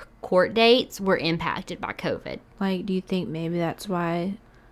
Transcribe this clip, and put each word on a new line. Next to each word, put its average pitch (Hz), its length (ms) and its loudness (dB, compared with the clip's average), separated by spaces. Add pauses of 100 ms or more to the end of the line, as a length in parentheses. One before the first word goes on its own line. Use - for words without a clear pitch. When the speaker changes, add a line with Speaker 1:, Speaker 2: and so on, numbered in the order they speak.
(220)
Speaker 1:
court 185 320 4
dates 226 480 4
were 190 160 2
impacted 165 640 -4
by 90 120 -6
covid. - 460 -6 (200)
Speaker 2:
Like, 190 260 -2
do 190 80 -2
you 185 80 0
think 185 280 -4
maybe 165 280 -4
that's 165 320 -4
why 175 460 -2 (360)